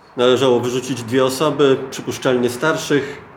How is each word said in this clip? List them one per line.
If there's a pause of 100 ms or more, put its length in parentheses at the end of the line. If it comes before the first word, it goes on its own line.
(160)
Należało
wyrzucić
dwie
osoby, (140)
przypuszczalnie
starszych. (180)